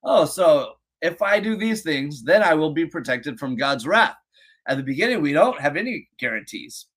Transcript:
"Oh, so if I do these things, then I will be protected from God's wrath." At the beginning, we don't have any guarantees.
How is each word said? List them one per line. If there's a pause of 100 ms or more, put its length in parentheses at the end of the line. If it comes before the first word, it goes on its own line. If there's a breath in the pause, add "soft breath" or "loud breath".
"Oh,
so (280)
if
I
do
these
things,
then
I
will
be
protected
from
God's
wrath." (520 soft breath)
At
the
beginning,
we
don't
have
any (100)
guarantees.